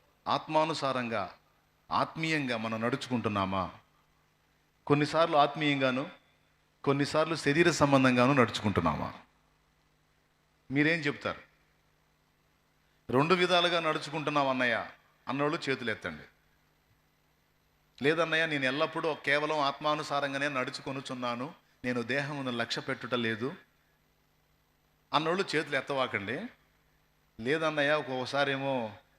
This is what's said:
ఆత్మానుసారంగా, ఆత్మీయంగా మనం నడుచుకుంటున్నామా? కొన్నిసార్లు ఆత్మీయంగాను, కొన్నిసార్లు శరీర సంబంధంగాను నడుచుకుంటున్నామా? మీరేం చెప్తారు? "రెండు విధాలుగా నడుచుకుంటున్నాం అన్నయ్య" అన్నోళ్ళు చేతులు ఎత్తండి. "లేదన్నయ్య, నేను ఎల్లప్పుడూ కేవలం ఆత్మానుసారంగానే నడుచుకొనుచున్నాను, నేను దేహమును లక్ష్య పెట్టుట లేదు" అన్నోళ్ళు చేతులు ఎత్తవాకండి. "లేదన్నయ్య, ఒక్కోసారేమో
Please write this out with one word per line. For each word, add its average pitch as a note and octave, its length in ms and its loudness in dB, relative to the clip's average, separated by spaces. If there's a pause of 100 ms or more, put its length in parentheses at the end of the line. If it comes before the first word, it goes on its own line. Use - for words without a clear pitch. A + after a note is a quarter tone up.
(280)
ఆత్మానుసారంగా, C3 1120 -2 (540)
ఆత్మీయంగా C#3+ 680 -2
మనం A2 240 -4
నడుచుకుంటున్నామా? G#2 920 -2 (1120)
కొన్నిసార్లు D3+ 500 4
ఆత్మీయంగాను, C#3+ 880 0 (580)
కొన్నిసార్లు C#3+ 520 0
శరీర D#3 360 4
సంబంధంగాను C3 640 6
నడుచుకుంటున్నామా? F#2 800 2 (1600)
మీరేం D3+ 280 4
చెప్తారు? C3 420 -4 (1700)
"రెండు D3 240 6
విధాలుగా F3 440 4
నడుచుకుంటున్నాం D3+ 680 0
అన్నయ్య" B2 400 0 (400)
అన్నోళ్ళు D3 420 -2
చేతులు B2+ 220 -2
ఎత్తండి. E2 320 -8 (1800)
"లేదన్నయ్య, D#3+ 420 2
నేను D3 200 -2
ఎల్లప్పుడూ D#3 480 -2
కేవలం D3+ 460 0
ఆత్మానుసారంగానే C#3+ 920 -2
నడుచుకొనుచున్నాను, C3 1040 -6 (320)
నేను B2 160 -2
దేహమును C3+ 500 -4
లక్ష్య A#2 300 -4
పెట్టుట B2+ 320 -6
లేదు" A#2 420 -2 (1600)
అన్నోళ్ళు D#3+ 320 0 (100)
చేతులు D3 200 -2
ఎత్తవాకండి. C3 680 -2 (920)
"లేదన్నయ్య, D3+ 520 0
ఒక్కోసారేమో C3+ 1080 -2 (220)